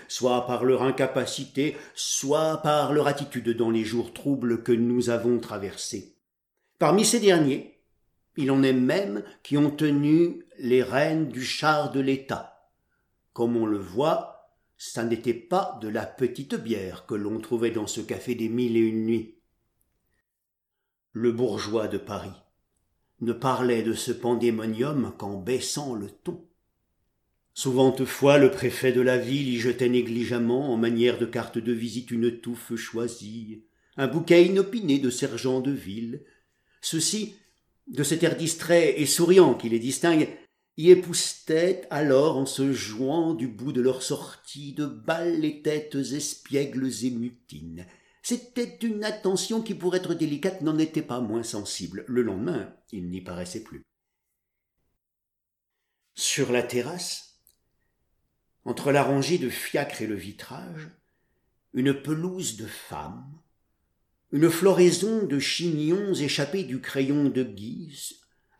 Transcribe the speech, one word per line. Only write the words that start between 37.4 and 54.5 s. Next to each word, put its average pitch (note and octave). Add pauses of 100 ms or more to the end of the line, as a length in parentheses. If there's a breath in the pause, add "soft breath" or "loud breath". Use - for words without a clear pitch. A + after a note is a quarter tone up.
de C#3+
cet E3
air C#3+
distrait D#3+
et D3
souriant E3+
qui A2+
les A2+
distingue, D3+ (480)
y D#3+
époussetait F3
alors C#3+
en C3+
se C#3
jouant C3
du B2+
bout A#2+
de B2
leur B2+
sortie -
de D3
balle D#3+
les D3+
têtes D3+
espiègles C3+ (140)
et B2+
mutines. F2+ (380 soft breath)
C'était -
une G#3+
attention G#3+
qui, G#3+
pour E3+
être F3
délicate, D#3
n'en D#3
était D#3
pas B2
moins A2+
sensible. G2+
Le B2
lendemain, G#2 (200)
il F2+
n'y F#2
paraissait F2+
plus. - (2250)